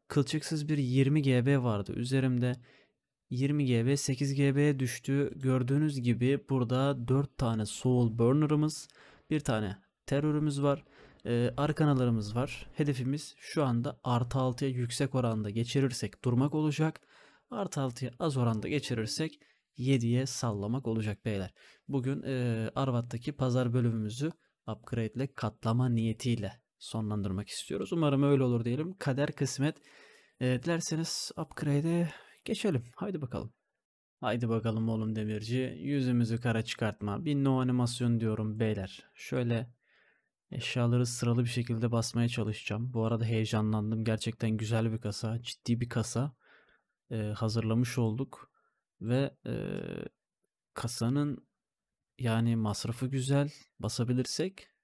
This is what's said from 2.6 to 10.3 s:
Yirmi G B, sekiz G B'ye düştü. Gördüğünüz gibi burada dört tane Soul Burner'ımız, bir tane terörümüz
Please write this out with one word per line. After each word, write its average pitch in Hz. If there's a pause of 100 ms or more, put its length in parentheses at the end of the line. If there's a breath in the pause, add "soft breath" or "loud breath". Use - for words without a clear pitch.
Yirmi 139
G 117
B, 139
sekiz 139
G 139
B'ye 143
düştü. 135
Gördüğünüz 135
gibi 123
burada 127
dört 135
tane 113
Soul 120
Burner'ımız, 151 (420 loud breath)
bir 156
tane 107 (280)
terörümüz 147